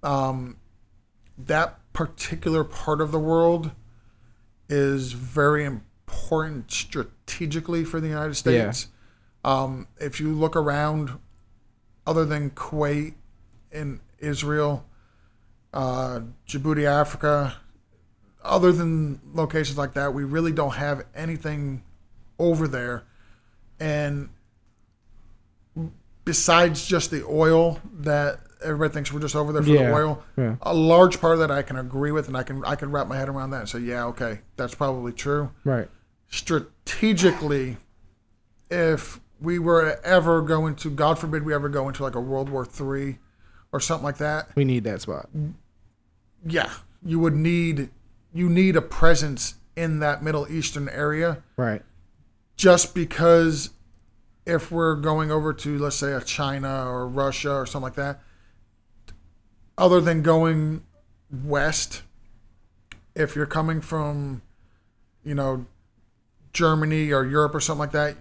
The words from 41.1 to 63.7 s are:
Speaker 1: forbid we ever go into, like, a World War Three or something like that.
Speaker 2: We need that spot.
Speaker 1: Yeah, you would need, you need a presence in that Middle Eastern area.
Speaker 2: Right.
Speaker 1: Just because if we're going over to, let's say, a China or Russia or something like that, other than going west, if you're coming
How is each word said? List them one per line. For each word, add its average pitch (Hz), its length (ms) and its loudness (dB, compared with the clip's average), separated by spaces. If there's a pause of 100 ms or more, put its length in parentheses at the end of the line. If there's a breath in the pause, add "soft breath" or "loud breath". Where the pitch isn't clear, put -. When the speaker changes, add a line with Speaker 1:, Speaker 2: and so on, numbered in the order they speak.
Speaker 1:
forbid 156 260 -4
we 151 100 -2
ever 143 140 -2
go 139 200 -2
into, 139 140 -8
like, 127 120 -4
a 120 60 -4
World 135 300 -4
War 131 140 -4
Three 139 540 -6 (540 soft breath)
or 139 80 -2
something 165 240 -4
like 143 140 -4
that. 151 360 -4
Speaker 2:
We 143 100 4
need 123 200 0
that 104 160 -4
spot. - 280 -10 (1160)
Speaker 1:
Yeah, 160 260 -2 (340)
you 165 140 0
would 165 160 4
need, 160 560 0 (440)
you 175 160 0
need 185 260 6
a 160 60 4
presence 147 720 6 (220)
in 160 240 -2
that 147 220 0
Middle 151 300 -4
Eastern 147 380 -6
area. 151 520 -2 (140)
Speaker 2:
Right. 117 260 -2 (720)
Speaker 1:
Just 180 380 6
because 165 760 4 (760)
if 170 260 -2
we're 165 260 2
going 156 340 0
over 151 240 0
to, 147 240 -4
let's 143 180 -2
say, 139 160 -2
a 131 80 -4
China 135 720 -4
or 127 180 -6
Russia 139 460 -2
or 135 120 -2
something 135 180 -8
like 127 100 -8
that, 139 260 -6 (1600 soft breath)
other 180 220 8
than 165 220 0
going 160 600 2 (600)
west, 147 580 -2 (1120)
if 151 220 -2
you're 147 100 -2
coming 160 340 -2